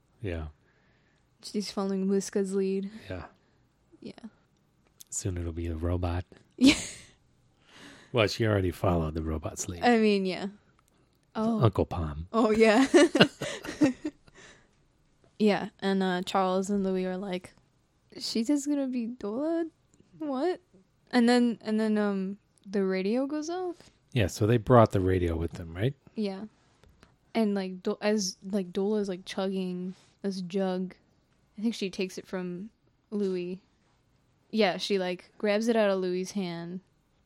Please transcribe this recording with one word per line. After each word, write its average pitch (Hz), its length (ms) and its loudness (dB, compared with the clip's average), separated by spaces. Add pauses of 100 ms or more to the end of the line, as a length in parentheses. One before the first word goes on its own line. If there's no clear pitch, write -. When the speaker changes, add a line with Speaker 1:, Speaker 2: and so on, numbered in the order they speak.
(220)
Speaker 1:
Yeah. 82 260 -4 (960)
Speaker 2:
She's - 280 -6
following 196 360 -2
Muska's 196 480 -2
lead. 196 340 -2 (180)
Speaker 1:
Yeah. 92 180 -10 (760)
Speaker 2:
Yeah. - 300 -16 (840)
Speaker 1:
Soon 90 260 -6
it'll 85 140 -6
be 82 160 -6
a 82 80 -4
robot. 87 540 -2
Speaker 2:
<laughs> - 280 -20
Yeah. 269 180 6 (1400)
Speaker 1:
Well, 110 140 6
she - 180 0
already 95 260 2
followed 82 420 0
the 80 100 -4
robot's 78 460 -6
lead. 87 140 -8
Speaker 2:
I 240 140 4
mean, 208 280 2
yeah. 185 220 -6 (880)
Oh. 220 280 0
Speaker 1:
Uncle 92 220 4
Palm. 78 480 -6
Speaker 2:
Oh, 226 180 4
yeah. 220 400 6
<laughs> - 1000 4 (1500)
Yeah, 208 300 2 (100)
and, 190 240 0
uh, 185 200 0
Charles 190 460 0
and 202 140 0
Louis 185 220 0
are 185 120 -4
like, 185 360 -8 (640)
"She's 220 300 -4
just 285 200 0
gonna 277 200 -2
be 247 200 -4
Dola? 302 600 -4 (500)
What?" 302 420 -2 (500)
And 240 160 6
then, 240 340 4
and 214 180 -2
then, 214 180 2
um, 202 400 -2 (320)
the 196 160 0
radio 190 400 0
goes 302 240 -6
off. 359 260 -4 (380)
Speaker 1:
Yeah, 107 140 4
so - 180 -2
they 117 120 4
brought 113 340 8
the 101 80 0
radio 90 360 2
with 82 180 -4
them, 85 200 -12
right? 110 200 -2 (220)
Speaker 2:
Yeah. 196 300 -6 (880)
And, 208 220 2
like, 185 260 -6
Do-, 208 200 -2
as, 208 360 0 (140)
like, 190 200 -2
Dola's, 202 380 0
like, 185 160 -8
chugging 185 680 -4 (260)
this 196 200 -4
jug, 185 520 -4 (640)
I 202 60 -10
think 226 100 0
she 190 160 -4
takes 190 280 -6
it - 100 -14
from 180 420 -8 (400)
Louis. 185 500 -4 (920)
Yeah, 196 260 2
she, 196 220 -2
like, 180 380 -4
grabs 214 320 0
it 226 60 4
out 214 140 4
of 190 120 2
Louis's 180 300 -2
hand, 175 500 -6 (440)